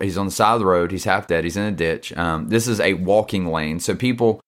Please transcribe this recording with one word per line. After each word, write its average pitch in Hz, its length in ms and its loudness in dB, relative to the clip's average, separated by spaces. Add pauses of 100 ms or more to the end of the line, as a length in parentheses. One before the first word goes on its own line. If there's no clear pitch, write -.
he's 95 160 -4
on 98 100 -2
the 92 40 -4
side 110 220 2
of 120 60 2
the 104 60 0
road, 90 260 4
he's 92 120 -6
half 101 240 0
dead, 82 160 0
he's 82 140 -4
in 104 60 -2
a 107 80 -2
ditch. 82 440 -4
Um, 82 340 -2
this 113 180 2
is 110 120 0
a 92 140 2
walking 95 540 2
lane, 78 320 -2
so 101 160 -2
people 120 520 2